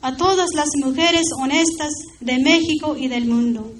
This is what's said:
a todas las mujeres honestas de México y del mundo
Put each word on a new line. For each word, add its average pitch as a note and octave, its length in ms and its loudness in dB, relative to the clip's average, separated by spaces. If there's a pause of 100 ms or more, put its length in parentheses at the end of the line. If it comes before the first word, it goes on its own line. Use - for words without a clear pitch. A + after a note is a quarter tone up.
a C4 140 -4
todas F4+ 400 2
las D4+ 140 0 (140)
mujeres E4 420 2 (120)
honestas D4+ 540 0 (300)
de B3+ 180 0
México D#4 560 2
y B3+ 120 -6
del A#3+ 180 -2
mundo A#3 540 0